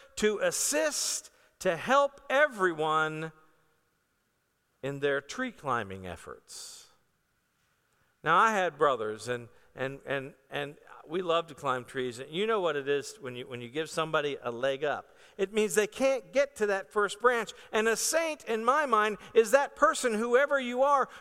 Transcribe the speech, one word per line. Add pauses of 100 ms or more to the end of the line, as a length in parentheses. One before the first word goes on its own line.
(160)
to
assist, (300)
to
help
everyone (1500)
in
their
tree
climbing
efforts. (1400)
Now,
I
had
brothers,
and, (260)
and,
and, (180)
and (300)
we
love
to
climb
trees.
And
you
know
what
it
is
when
you,
when
you
give
somebody
a
leg
up. (220)
It
means
they
can't
get
to
that
first
branch. (220)
And
a
saint,
in
my
mind, (160)
is
that
person,
whoever
you
are, (120)